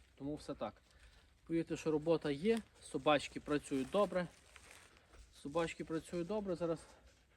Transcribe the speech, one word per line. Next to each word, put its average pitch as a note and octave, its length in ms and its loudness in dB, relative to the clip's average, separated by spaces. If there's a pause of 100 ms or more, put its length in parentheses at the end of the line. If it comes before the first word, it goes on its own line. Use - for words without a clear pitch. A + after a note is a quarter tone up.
(200)
Тому C#3+ 160 -6
все C#3+ 200 -8
так. A2 180 -6 (720)
Повірте, E3 300 0
що D#3+ 140 0
робота D#3 400 4
є, G#3 300 2 (200)
собачки - 580 2
працюють C#3 500 0
добре. F#3 380 2 (1080)
Собачки D#3+ 520 -2
працюють D#3+ 420 -4
добре. G3+ 280 -2
Зараз E3 240 -2 (580)